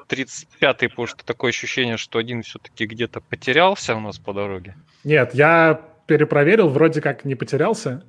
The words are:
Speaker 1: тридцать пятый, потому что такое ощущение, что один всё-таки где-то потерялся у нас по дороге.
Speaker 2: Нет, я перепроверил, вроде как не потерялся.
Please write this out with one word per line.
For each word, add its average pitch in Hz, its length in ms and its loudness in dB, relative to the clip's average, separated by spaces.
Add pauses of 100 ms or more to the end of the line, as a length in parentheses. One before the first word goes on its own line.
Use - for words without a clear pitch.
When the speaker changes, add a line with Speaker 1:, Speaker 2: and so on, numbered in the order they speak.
Speaker 1:
тридцать - 420 -8 (100)
пятый, 131 300 0
потому 120 180 -8
что - 180 -16
такое 120 260 -4
ощущение, 120 440 -4
что - 240 -6
один 117 220 -6
всё-таки - 440 -12
где-то 113 360 -8
потерялся 156 760 0
у 110 60 -8
нас 104 180 -12
по 101 140 -10
дороге. 95 420 -8 (300)
Speaker 2:
Нет, 143 280 2
я 160 460 6 (260)
перепроверил, 151 600 4
вроде 151 320 2
как 143 240 -6
не 135 120 -4
потерялся. 143 720 -4